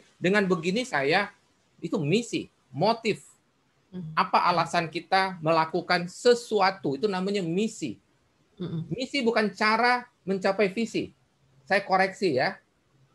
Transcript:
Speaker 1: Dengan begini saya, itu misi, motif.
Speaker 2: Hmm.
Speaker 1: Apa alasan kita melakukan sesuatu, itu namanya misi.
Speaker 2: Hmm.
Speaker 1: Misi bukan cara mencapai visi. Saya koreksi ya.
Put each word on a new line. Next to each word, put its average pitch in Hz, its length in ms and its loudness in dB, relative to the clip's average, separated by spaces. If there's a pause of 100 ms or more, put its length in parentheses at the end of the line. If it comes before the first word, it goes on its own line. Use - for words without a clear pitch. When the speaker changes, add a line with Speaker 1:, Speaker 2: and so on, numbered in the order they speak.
(160)
Speaker 1:
Dengan 196 320 2
begini 185 400 -2
saya, 160 400 0 (560)
itu 202 160 -2
misi, 156 480 -2 (240)
motif. 180 560 -2 (640)
Speaker 2:
Hmm. 170 240 -10
Speaker 1:
Apa 185 320 2
alasan 170 400 0
kita 185 560 0
melakukan 165 640 0
sesuatu, 196 880 2
itu 214 160 -2
namanya 190 320 -2
misi. 170 560 -4 (560)
Speaker 2:
Hmm. 170 320 -8
Speaker 1:
Misi 254 320 -4
bukan 220 320 2
cara 233 560 2 (160)
mencapai 190 480 0
visi. 220 400 -4 (560)
Saya 196 160 2
koreksi 190 560 0
ya. 180 160 -2 (580)